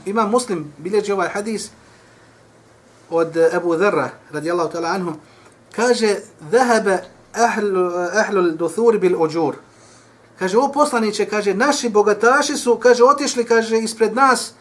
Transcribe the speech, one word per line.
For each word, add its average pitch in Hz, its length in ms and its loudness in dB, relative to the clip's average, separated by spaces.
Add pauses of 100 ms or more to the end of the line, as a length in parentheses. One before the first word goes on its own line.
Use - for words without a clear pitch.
ima 214 220 -2
Muslim, 202 500 -4
bilježi 202 340 -2
ovaj 190 160 -2
hadis 208 420 -8 (1400)
od 165 280 -2
Ebu 170 380 2
Dharra, 160 340 0 (220)
radijallahu 160 420 -4
ta'ala 170 220 -4
anhu, 175 180 -6 (640)
kaže, 226 400 2 (360)
"Zahaba 220 460 2 (360)
ahlu-, 190 800 0
ahlul 196 380 0
duthur 175 460 0
bil 180 240 0
ujur." 156 340 -2 (840)
Kaže, 185 180 0
"O 269 140 2
poslaniče", 233 540 0
kaže, 208 280 -2
"naši 254 360 0
bogataši 220 680 2
su", 240 180 0
kaže, 233 280 4
"otišli", 262 420 2
kaže, 226 340 0
"ispred 220 360 -2
nas 262 460 2